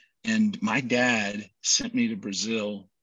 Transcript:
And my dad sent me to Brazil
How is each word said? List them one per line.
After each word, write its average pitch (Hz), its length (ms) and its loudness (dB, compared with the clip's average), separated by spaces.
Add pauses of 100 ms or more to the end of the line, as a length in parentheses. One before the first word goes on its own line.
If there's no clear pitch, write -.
(240)
And 107 360 2
my 110 200 0
dad 117 680 0 (140)
sent - 320 0
me 120 140 2
to 110 80 -4
Brazil 104 720 -4 (120)